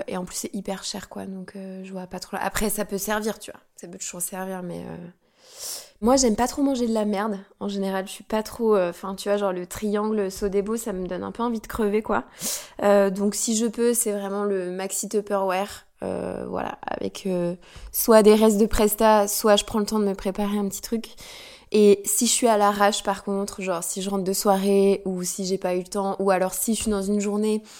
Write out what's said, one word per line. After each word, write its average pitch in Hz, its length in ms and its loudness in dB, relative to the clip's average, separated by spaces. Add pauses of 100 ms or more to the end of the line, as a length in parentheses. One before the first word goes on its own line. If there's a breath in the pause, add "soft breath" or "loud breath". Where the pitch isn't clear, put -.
et 190 80 -6
en 180 100 -6
plus, - 100 -12
c'est - 180 -8
hyper 196 300 -6
cher, - 260 -10
quoi. 196 160 -12
Donc, 190 300 -14
euh, 190 280 -14
je 190 80 -16
vois 185 140 -10
pas 185 140 -12
trop - 180 -10
la-, 185 60 -4
après, 208 260 -2
ça 202 160 -4
peut 196 140 -6
servir, 214 400 -4
tu - 100 -16
vois. - 100 -16 (160)
Ça - 120 -20
peut 180 100 -16
toujours 180 240 -10
servir, 185 400 -8
mais, 175 260 -10
euh... 170 200 -14 (920 loud breath)
moi, 240 160 4
j'aime 240 180 4
pas 240 120 0
trop 285 140 -4
manger 262 260 2
de 226 60 0
la 214 120 0
merde. 208 340 -2 (200)
En 202 80 -6
général, 196 400 -4
je - 40 -14
suis - 120 -16
pas 214 200 -2
trop, 220 320 2
euh, 175 180 2
'fin, 190 220 -10
tu 190 120 -8
vois, 202 100 2
genre, 202 160 0
le 180 120 -6
triangle 208 640 -2
Sodebo, 202 480 -2
ça 226 160 -6
me 185 140 -6
donne 180 160 -6
un 196 80 -8
peu 233 100 -8
envie 233 200 -2
de - 60 -16
crever, 214 360 0
quoi. - 220 -2 (580 loud breath)
Euh, 202 260 6
donc, 202 240 0
si 226 240 0
je 226 80 0
peux, 233 300 2
c'est 226 160 0
vraiment 202 320 -4
le 190 260 -2
maxi 190 400 -6
Tupperware. 101 720 -2 (220)
Euh, 90 460 -6
voilà, - 360 -6
avec, - 400 -6
euh, 175 300 -2 (380 loud breath)
soit 220 280 8
des 214 140 10
restes 220 220 6
de 220 80 6
Presta, 214 640 4
soit 208 260 4
je 202 80 2
prends - 160 -2
le 208 60 0
temps 220 120 -2
de 208 80 2
me 196 80 0
préparer 202 440 -2
un 202 100 0
petit - 140 -8
truc. 226 260 -6 (640 loud breath)
Et 202 340 8
si - 220 0
je - 40 2
suis - 160 2
à 220 100 6
l'arrache, 208 440 4
par 196 220 -4
contre, 202 380 -4
genre 185 200 -2
si - 200 -6
je 185 80 -4
rentre 196 160 -2
de 190 80 0
soirée 196 720 4
ou 185 180 -4
si 185 220 -6
j'ai 190 120 -2
pas 185 160 -2
eu 180 60 0
le 175 80 -8
temps, 196 320 -4
ou 196 120 2
alors 185 220 2
si - 220 -2
je - 60 -4
suis 220 100 -2
dans 196 100 0
une 202 200 0
journée 214 420 0 (160 loud breath)